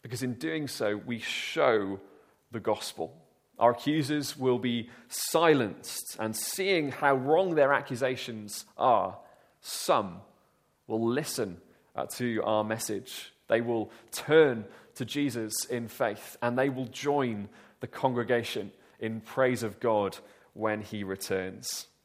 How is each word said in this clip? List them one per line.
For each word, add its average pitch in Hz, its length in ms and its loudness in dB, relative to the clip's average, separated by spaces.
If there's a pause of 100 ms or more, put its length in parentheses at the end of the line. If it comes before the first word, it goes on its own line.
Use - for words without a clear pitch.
because 123 200 -6
in 127 120 -2
doing 151 340 -4
so, 104 280 0
we 117 220 -6
show 107 800 2 (540)
the 113 80 -6
gospel. - 640 -4 (360)
Our 117 120 8
accusers 147 640 0
will 127 220 4
be 120 320 -2 (180)
silenced, - 1120 2
and 220 160 -2
seeing 180 560 -2
how 139 240 2
wrong 160 380 2
their 143 180 6
accusations 123 920 -4 (100)
are, 98 400 4 (460)
some 101 580 0 (680)
will 113 180 -2
listen, 117 560 -2 (360)
uh, 67 100 -4 (100)
to 117 280 -2
our 107 180 2
message. - 680 -6 (160)
They 113 140 4
will 117 280 -2 (220)
turn 139 540 6 (300)
to 127 80 -6
Jesus 117 600 -4
in 117 240 -4
faith, - 540 -4
and 120 160 0
they 135 100 4
will 131 180 -4
join 123 640 -2 (320)
the 120 60 -8
congregation 120 840 0 (300)
in 113 200 -4
praise 127 420 2
of 104 180 -6
God 104 360 2 (380)
when 107 280 -2
he 104 200 -8
returns. 95 840 -6 (160)